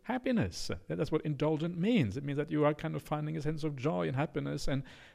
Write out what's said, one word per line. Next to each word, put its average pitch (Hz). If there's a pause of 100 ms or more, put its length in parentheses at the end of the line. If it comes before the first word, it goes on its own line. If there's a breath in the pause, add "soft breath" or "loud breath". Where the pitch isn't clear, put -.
happiness. 233
Uh, 117 (140)
that's 165
what 156
indulgent 151
means. 170
It 139
means 143
that 143
you 147
are 147
kind 160
of 143
finding 151
a 151
sense 156
of 151
joy 160
and 135
happiness 143
and, 139 (320 loud breath)